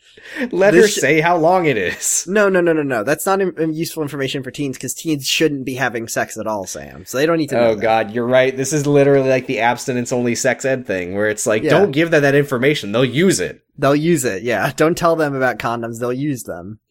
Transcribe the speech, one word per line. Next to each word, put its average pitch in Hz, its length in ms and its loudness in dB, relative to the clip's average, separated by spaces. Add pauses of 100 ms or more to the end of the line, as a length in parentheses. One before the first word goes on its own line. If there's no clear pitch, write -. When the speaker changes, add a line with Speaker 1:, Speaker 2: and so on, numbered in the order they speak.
(520)
Speaker 1:
Let 190 200 4
Speaker 2:
This 165 120 10
Speaker 1:
her 208 40 4
Speaker 2:
sh- 208 80 -2
Speaker 1:
say 156 240 2
how 175 160 2
long 170 300 2
it 135 120 2
is. - 500 -4
Speaker 2:
No, 202 200 2
no, 185 120 2
no, 170 120 2
no, 156 100 0
no. 131 200 -2
That's 143 220 -2
not 196 160 0
im-, 180 180 -2
im-, 160 140 -2
useful 160 300 -6
information 139 400 -4
for 127 80 -10
teens, 135 260 -6
'cause - 180 -10
teens 151 320 -4
shouldn't 147 380 0
be 131 100 -6
having 120 320 -4
sex 117 300 -4
at 107 100 -8
all, 104 200 -4
Sam. 71 400 -14
So - 120 -8
they 143 80 2
don't 165 120 2
need 151 100 -2
to 135 80 -4
know 117 140 4
Speaker 1:
Oh, 113 40 0
Speaker 2:
that. 101 80 -4
Speaker 1:
God, 110 320 2
you're 120 120 0
right. 131 280 4
This 135 180 -4
is 147 140 0
literally 139 420 4
like 131 180 0
the 113 140 -2
abstinence-only 123 760 -2
sex 120 300 -2
ed 131 220 -2
thing, 92 280 -4
where 104 140 0
it's - 180 -4
like, 110 160 0
Speaker 2:
Yeah. 151 80 -2
Speaker 1:
don't 170 220 4
give 160 180 0
them 156 120 4
that 139 120 2
information. 139 580 0
They'll 120 120 2
use 135 360 2
it. 76 220 -6 (160)
Speaker 2:
They'll 139 180 2
use 156 280 0
it, 95 180 -4
yeah. 120 300 -2
<laughs> - 40 -12
Don't 165 220 2
tell 170 180 2
them 147 180 -2
about 127 240 -2
condoms. 117 400 -6
They'll 123 140 -4
use 135 300 -4
them. 92 360 -14 (120)